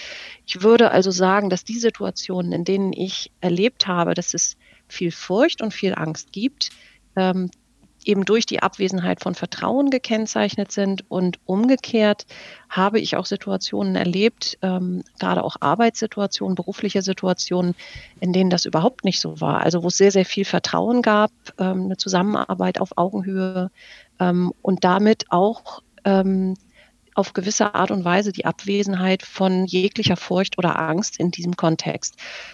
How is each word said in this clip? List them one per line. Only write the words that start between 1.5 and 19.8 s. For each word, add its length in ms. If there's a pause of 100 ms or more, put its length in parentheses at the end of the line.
die 160
Situationen, 720
in 140
denen 280
ich 380 (100)
erlebt 460
habe, 260
dass 200
es 240 (320)
viel 220
Furcht 500
und 120
viel 220
Angst 380
gibt, 360 (460)
ähm, 340 (560)
eben 200
durch 200
die 160
Abwesenheit 600
von 120
Vertrauen 560
gekennzeichnet 840
sind. 360
Und 360
umgekehrt 800 (420)
habe 320
ich 160
auch 100
Situationen 680
erlebt, 680
ähm, 420 (160)
gerade 240
auch 180
Arbeitssituationen, 920
berufliche 460
Situationen, 720 (440)
in 140
denen 160
das 160
überhaupt 400
nicht 160
so 180
war. 220
Also 220